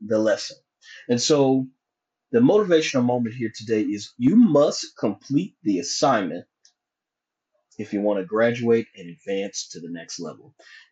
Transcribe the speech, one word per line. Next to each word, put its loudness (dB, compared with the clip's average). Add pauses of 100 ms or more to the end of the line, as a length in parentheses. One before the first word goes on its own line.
the -2
lesson. -2 (500)
And 0
so 2 (640)
the 2
motivational 4
moment -2
here -6
today -2
is -6
you 4
must 4
complete -4
the -2
assignment -2 (1300)
if -8
you -2
want 0
to -8
graduate 0 (100)
and -18
advance -10
to -18
the -14
next -14
level. -16 (380)